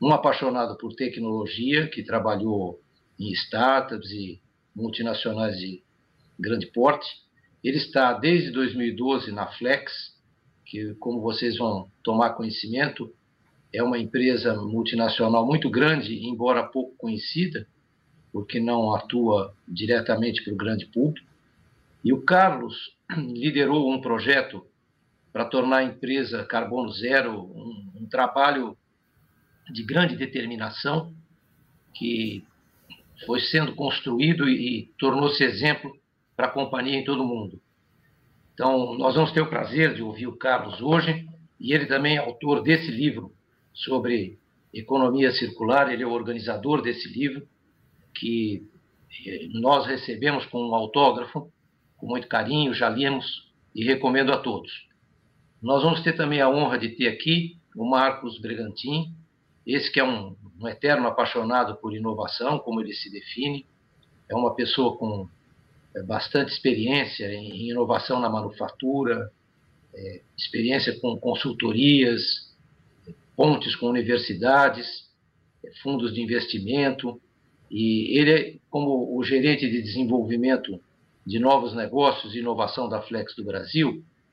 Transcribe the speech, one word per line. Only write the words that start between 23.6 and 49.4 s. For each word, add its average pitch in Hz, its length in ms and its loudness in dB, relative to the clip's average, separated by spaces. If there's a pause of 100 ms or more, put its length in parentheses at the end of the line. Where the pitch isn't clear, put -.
um 131 100 -2
projeto 120 640 0 (680)
para 107 140 -2
tornar 131 320 2
a 131 60 4
empresa 120 600 -4
carbono 113 480 -4
zero, 117 480 0
um, 107 600 -14
um 110 40 -10
trabalho 127 720 2 (920)
de 117 140 -8
grande 165 320 2
determinação, 127 1000 -4 (800)
que 110 520 -6 (840)
foi 123 140 -2
sendo - 340 0
construído 139 760 2
e, 120 340 0
e - 40 -18 (100)
tornou-se 139 460 2
exemplo 135 560 0 (380)
para 123 100 2
a - 40 -4
companhia 135 460 -2
em 131 80 -2
todo 131 200 0
o - 20 0
mundo. 107 340 -6 (960)
Então, 127 420 2
nós 131 200 2
vamos 156 160 4
ter 160 80 4
o 156 100 0
prazer 123 440 2
de 113 80 -8
ouvir 110 260 -8
o 117 80 -10
Carlos 117 440 0
hoje, 160 480 2 (300)
e 127 140 -2
ele 147 140 2
também 143 280 2
é 147 40 2
autor 143 440 0
desse 156 300 2
livro 113 400 -2 (400)
sobre 120 640 -2 (340)
economia 131 600 2
circular, 127 600 2
ele 120 120 -4
é - 20 -2
o 117 60 -2
organizador 117 680 -2
desse 117 280 -6
livro, 135 400 -6 (640)
que, 113 500 -4 (640)
eh, 85 260 -10